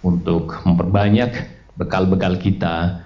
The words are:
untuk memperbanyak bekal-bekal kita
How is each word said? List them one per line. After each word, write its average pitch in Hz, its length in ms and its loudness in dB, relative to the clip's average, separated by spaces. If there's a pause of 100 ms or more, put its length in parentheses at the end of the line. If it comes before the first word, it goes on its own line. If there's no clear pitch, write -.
untuk 85 640 -2
memperbanyak 101 880 2 (240)
bekal-bekal 92 640 0
kita 87 640 -2